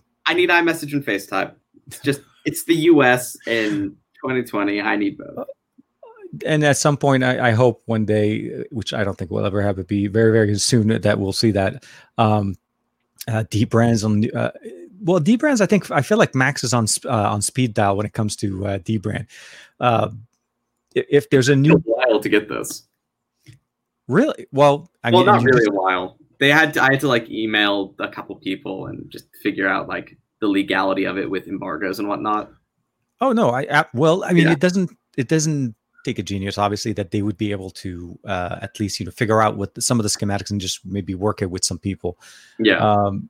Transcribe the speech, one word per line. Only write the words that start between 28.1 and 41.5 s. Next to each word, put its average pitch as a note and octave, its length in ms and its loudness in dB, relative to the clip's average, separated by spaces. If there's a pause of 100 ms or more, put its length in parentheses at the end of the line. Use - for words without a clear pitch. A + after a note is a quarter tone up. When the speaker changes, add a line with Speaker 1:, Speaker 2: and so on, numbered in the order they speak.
Speaker 1:
people F#2+ 500 -8
and F#2+ 240 -14
just - 160 -18 (160)
figure G2 260 -2
out, F#2+ 200 -4
like, F2+ 280 -10 (240)
the G#2+ 80 0
legality F#2+ 560 0
of F#2+ 140 -4
it F#2+ 100 -4
with F#2 200 -6
embargoes F#2+ 500 -8
and G#2 100 -6
whatnot. G#2 420 -4 (720)
Speaker 2:
Oh, C4 120 2
no, A3 180 2
I, B2+ 200 -2
I, D3 220 4
well, D#3+ 320 2
I - 80 -4
mean, E3 140 6
Speaker 1:
Yeah. E3 60 4
Speaker 2:
it D3 80 -2
doesn't, F3+ 300 0 (280)
it B2+ 100 -2
doesn't D3 460 -2 (280)
take B2 160 -6
a G#2+ 40 -4
genius, G2 340 -6
obviously, G#2 380 -2
that F#2+ 160 -6
they G#2+ 100 -2
would G#2 160 -4
be G#2 160 -4
able F#2+ 160 -8
to, F2 560 -14
uh, F2+ 380 -6
at - 180 -10
least, G2+ 200 -4
you G#2+ 40 -8
know, - 80 -12
figure A2 300 2
out G#2+ 160 0
what G2 160 -6
the, A#2 80 -10
some B2 180 0
of - 20 0
the G#2 60 -2
schematics G2+ 420 -4
and G2+ 120 -4
just - 240 -8
maybe F#2+ 280 -6
work G2+ 280 -2
it F#2+ 80 -2